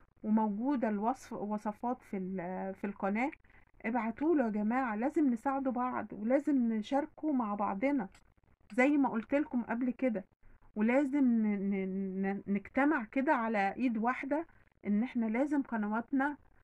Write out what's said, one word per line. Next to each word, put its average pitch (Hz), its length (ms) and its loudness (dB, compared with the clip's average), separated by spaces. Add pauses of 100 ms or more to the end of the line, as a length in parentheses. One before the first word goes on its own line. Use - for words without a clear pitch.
(240)
وموجودة 220 680 2
الوصف، 214 440 -2
وصفات 214 680 -6
في - 160 -8
ال-، 185 580 -6
في - 120 -6
القناة، 208 440 -2 (540)
ابعتوله 240 600 0
يا 220 40 0
جماعة، 214 460 0
لازم 269 380 2
نساعدوا 269 380 -2
بعض 240 420 -4
ولازم 240 600 2
نشاركوا 285 600 -2
مع 220 220 0
بعضنا 208 540 0 (640)
زي 254 160 4
ما 277 200 4
قلتلكم 254 540 0
قبل 240 280 -2
كده، 254 340 -2 (500)
ولازم 262 480 4
ن-، 214 460 2
ن-، 190 520 -2
ن-، 196 260 -2
نجتمع 262 560 0
كده 269 300 0
على 226 420 0
إيد 240 220 0
واحدة 262 500 -2 (400)
إن 208 160 2
احنا 247 220 -2
لازم 277 360 0
قنواتنا 233 760 -2 (260)